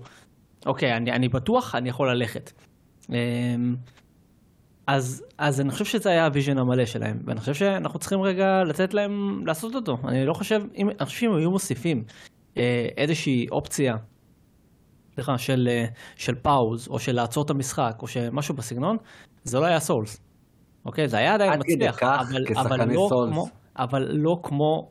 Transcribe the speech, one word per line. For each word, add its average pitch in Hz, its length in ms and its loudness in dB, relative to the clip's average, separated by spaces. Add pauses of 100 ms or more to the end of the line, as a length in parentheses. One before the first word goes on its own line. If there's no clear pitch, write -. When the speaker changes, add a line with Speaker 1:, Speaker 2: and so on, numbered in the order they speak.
(680)
Speaker 1:
אוקיי, 131 300 2
אני, 117 160 0
אני 123 160 2
בטוח, 131 460 0
אני 123 140 -2
יכול 131 220 2
ללכת. 123 420 -2 (580)
אמ, 120 640 0 (1120)
אז, 131 380 0 (140)
אז 147 220 2
אני 139 100 2
חושב - 140 -4
שזה 202 260 0
היה 165 160 6
הוויז'ן 139 320 2
המלא 127 260 4
שלהם, 110 420 -4
ואני 113 140 -4
חושב 131 140 -2
שאנחנו 170 440 0
צריכים 196 220 -2
רגע 190 440 4
לתת 185 300 0
להם 202 520 -2
לעשות 226 280 -4
אותו. 233 180 -2 (160)
אני 131 180 0
לא 151 60 2
חושב, 208 280 -2 (160)
אם, 196 120 2
אני 208 180 -2
חושב - 120 -10
שאם 220 160 2
היו 160 160 2
מוסיפים, 156 540 -2 (520)
אה, 123 300 2 (100)
איזושהי 139 560 0
אופציה 131 420 -2 (1200)
סליחה, 131 240 -2
של, 127 320 2
אה, 120 140 2 (320)
של - 180 -2
פאוז, 123 540 2
או 123 100 -4
של - 140 -2
לעצור 120 320 0
את 151 60 0
המשחק, 135 420 -2 (100)
או 120 40 -10
שמשהו 127 480 -4
בסגנון, 131 420 -2 (480)
זה 123 160 0
לא 156 40 4
היה 165 160 4
סולס. 131 400 -2 (640)
אוקיי? 151 220 -2
זה 113 80 0
היה 143 180 4
עדיין 202 180 4
Speaker 2:
עד 151 100 0
כדי 165 120 2
Speaker 1:
מצליח, 135 260 0
Speaker 2:
כך, 131 200 4 (100)
Speaker 1:
אבל, 131 160 -2
Speaker 2:
כשחקני 123 380 0
Speaker 1:
אבל 117 100 2
לא 185 140 4
Speaker 2:
סולס. 123 240 2
Speaker 1:
כמו, 165 120 0 (340)
אבל 131 320 -2
לא 151 320 2
כמו, 151 480 0